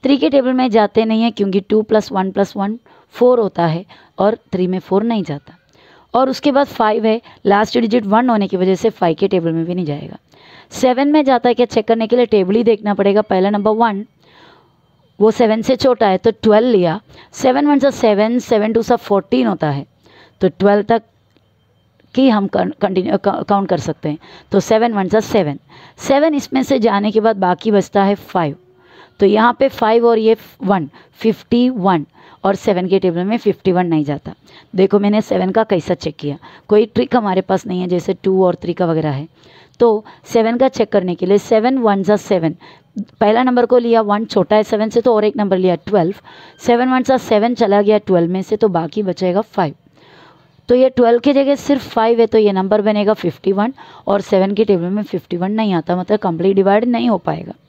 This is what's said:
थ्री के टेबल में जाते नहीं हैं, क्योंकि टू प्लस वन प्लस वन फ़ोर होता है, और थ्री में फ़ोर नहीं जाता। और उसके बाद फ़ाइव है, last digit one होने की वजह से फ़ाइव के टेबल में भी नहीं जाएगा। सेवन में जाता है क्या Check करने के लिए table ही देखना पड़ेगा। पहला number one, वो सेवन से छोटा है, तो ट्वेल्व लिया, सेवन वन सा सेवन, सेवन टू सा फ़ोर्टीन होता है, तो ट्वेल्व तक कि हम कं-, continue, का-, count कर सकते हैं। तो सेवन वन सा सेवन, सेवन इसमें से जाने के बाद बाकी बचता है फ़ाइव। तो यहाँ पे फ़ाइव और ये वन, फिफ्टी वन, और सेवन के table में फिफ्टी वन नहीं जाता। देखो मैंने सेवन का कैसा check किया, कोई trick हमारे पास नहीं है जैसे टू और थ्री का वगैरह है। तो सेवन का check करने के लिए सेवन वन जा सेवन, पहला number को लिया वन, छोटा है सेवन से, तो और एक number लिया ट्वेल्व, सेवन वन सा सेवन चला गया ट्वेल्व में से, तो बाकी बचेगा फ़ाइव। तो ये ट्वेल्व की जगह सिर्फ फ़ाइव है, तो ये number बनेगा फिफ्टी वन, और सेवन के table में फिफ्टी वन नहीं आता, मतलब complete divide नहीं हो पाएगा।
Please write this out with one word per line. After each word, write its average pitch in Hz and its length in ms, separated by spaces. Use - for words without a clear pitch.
थ्री 269 120
के 294 140
टेबल 262 220
में 254 180
जाते 220 340
नहीं 220 180
हैं, 226 100
क्योंकि 196 280
टू 214 220
प्लस 214 300
वन 190 180
प्लस 196 260
वन 202 220
फ़ोर 247 260
होता 175 260
है, 165 180
और 208 180
थ्री 185 140
में 185 120
फ़ोर 190 240
नहीं 226 220
जाता। - 320
और 262 160
उसके 285 220
बाद 269 140
फ़ाइव 220 400
है, 220 140
last 208 320
digit 226 280
one 233 240
होने 202 180
की 190 80
वजह 185 180
से 220 160
फ़ाइव 165 300
के 196 80
टेबल 170 240
में 165 120
भी 175 100
नहीं 180 100
जाएगा। 147 340
सेवन 262 420
में 302 120
जाता 254 240
है 240 60
क्या 240 120
Check 220 220
करने 220 180
के 233 100
लिए 247 100
table 196 280
ही 233 100
देखना 208 300
पड़ेगा। 202 280
पहला 196 280
number 208 200
one, 214 340
वो 214 100
सेवन 220 320
से 254 140
छोटा 233 320
है, 185 100
तो 226 120
ट्वेल्व 220 380
लिया, 180 320
सेवन 269 340
वन 294 120
सा 269 120
सेवन, 220 480
सेवन 220 340
टू 226 100
सा 240 140
फ़ोर्टीन 220 500
होता 175 240
है, 139 160
तो 185 80
ट्वेल्व 202 340
तक 226 200
कि 262 140
हम 208 180
कं-, - 340
continue, 190 360
का-, - 280
count 196 240
कर 175 100
सकते 156 300
हैं। 151 100
तो 196 80
सेवन 226 320
वन 190 160
सा 220 120
सेवन, 165 380
सेवन 294 360
इसमें 269 280
से 262 160
जाने 208 320
के 214 100
बाद 214 160
बाकी 185 340
बचता 196 320
है 196 120
फ़ाइव। 165 420
तो 196 60
यहाँ 220 320
पे 269 100
फ़ाइव 233 380
और 233 120
ये 220 180
वन, 185 260
फिफ्टी 240 580
वन, 185 360
और 196 100
सेवन 185 340
के 190 100
table 180 260
में 214 140
फिफ्टी 196 340
वन 180 140
नहीं 160 180
जाता। 139 300
देखो 190 220
मैंने 208 220
सेवन 190 300
का 220 140
कैसा 185 300
check 160 220
किया, 143 220
कोई 214 180
trick 240 300
हमारे 196 240
पास 190 260
नहीं 185 140
है 180 80
जैसे 180 260
टू 190 300
और 175 100
थ्री 175 180
का 175 140
वगैरह 160 240
है। 143 180
तो 220 240
सेवन 226 320
का 262 120
check 226 240
करने 185 220
के 180 120
लिए 196 120
सेवन 233 400
वन 202 240
जा 202 140
सेवन, 180 400
पहला 220 220
number 247 240
को 247 120
लिया 233 220
वन, 208 240
छोटा 208 320
है 214 60
सेवन 214 260
से, 233 120
तो 233 140
और 214 100
एक 214 120
number 196 220
लिया 185 180
ट्वेल्व, 190 380
सेवन 247 300
वन 254 140
सा 262 140
सेवन 233 380
चला 208 280
गया 208 160
ट्वेल्व 175 340
में 190 100
से, 214 140
तो 214 120
बाकी 170 340
बचेगा 185 380
फ़ाइव। 170 340
तो 240 60
ये 254 140
ट्वेल्व 240 320
की 277 120
जगह 277 220
सिर्फ 277 340
फ़ाइव 226 320
है, 233 60
तो 226 120
ये 208 140
number 190 280
बनेगा 208 320
फिफ्टी 190 400
वन, 208 200
और 202 140
सेवन 196 340
के 208 100
table 180 260
में 208 120
फिफ्टी 180 340
वन 185 160
नहीं 214 220
आता, 175 220
मतलब 185 220
complete 180 380
divide 196 280
नहीं 240 260
हो 196 80
पाएगा। 165 360